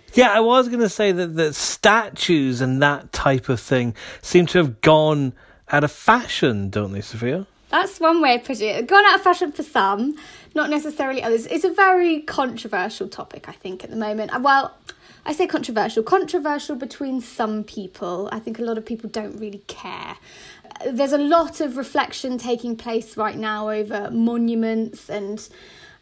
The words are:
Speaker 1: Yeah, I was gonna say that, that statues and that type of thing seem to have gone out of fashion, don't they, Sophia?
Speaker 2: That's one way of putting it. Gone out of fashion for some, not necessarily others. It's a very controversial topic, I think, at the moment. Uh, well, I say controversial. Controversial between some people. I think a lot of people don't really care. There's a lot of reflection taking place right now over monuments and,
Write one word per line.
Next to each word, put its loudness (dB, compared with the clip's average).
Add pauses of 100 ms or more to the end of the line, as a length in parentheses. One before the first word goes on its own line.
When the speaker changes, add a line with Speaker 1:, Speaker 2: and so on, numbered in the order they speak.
(140)
Speaker 1:
Yeah, 8
I 4
was 6
gonna 0
say 2
that, -4
that 2
statues 2
and 0
that 2
type 0
of 0
thing 0 (280)
seem 6
to 2
have 2
gone 4 (380)
out 4
of 0
fashion, 2
don't -4
they, -8
Sophia? -6 (220)
Speaker 2:
That's -2
one 4
way 4
of -6
putting -4
it. -4
Gone 6
out 6
of -2
fashion 2
for -8
some, 0 (380)
not -2
necessarily -4
others. 0
It's -2
a 2
very 4
controversial -6
topic, -16
I -16
think, -12
at -16
the -12
moment. -4
Uh, -4
well, 2 (500)
I -4
say 0
controversial. -2
Controversial -2
between -8
some -4
people. -10
I -8
think -10
a -10
lot -4
of -10
people -10
don't -10
really -12
care. -14 (760)
There's 0
a 4
lot 2
of -4
reflection -4
taking -4
place -6
right -4
now -6
over -4
monuments -2
and, -8 (560)